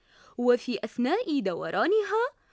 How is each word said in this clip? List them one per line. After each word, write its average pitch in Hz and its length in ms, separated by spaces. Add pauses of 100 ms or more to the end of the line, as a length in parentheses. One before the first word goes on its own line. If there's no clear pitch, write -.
(380)
وفي 240 460
أثناء 285 560
دورانها 339 1000 (140)